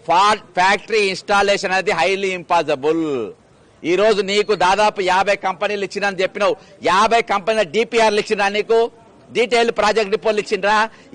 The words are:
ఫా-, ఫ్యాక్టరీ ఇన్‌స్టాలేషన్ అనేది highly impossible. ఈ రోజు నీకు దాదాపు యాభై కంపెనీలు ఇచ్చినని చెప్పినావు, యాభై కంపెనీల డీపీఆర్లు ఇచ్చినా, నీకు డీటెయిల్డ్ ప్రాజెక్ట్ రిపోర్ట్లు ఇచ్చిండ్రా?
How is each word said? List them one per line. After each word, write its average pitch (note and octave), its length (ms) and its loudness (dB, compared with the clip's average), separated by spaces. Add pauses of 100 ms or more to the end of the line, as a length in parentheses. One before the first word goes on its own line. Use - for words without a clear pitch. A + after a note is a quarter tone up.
ఫా-, G3+ 340 2 (160)
ఫ్యాక్టరీ G3+ 440 0 (100)
ఇన్‌స్టాలేషన్ G3 640 0
అనేది F#3+ 260 0
highly F#3+ 380 -2
impossible. D#3 600 0 (840)
ఈ D#3+ 180 -2
రోజు G#3+ 200 4
నీకు G3+ 300 0 (140)
దాదాపు G#3 340 2
యాభై F#3+ 340 0 (120)
కంపెనీలు G3 420 -4
ఇచ్చినని G3 340 -4
చెప్పినావు, F#3 340 0 (340)
యాభై A3 320 2 (100)
కంపెనీల G3+ 320 0 (100)
డీపీఆర్లు A3 500 2
ఇచ్చినా, G3+ 220 -2 (120)
నీకు A3 200 0 (540)
డీటెయిల్డ్ A#3 480 0
ప్రాజెక్ట్ G#3 360 0
రిపోర్ట్లు G#3 280 -2
ఇచ్చిండ్రా? G3+ 340 0 (360)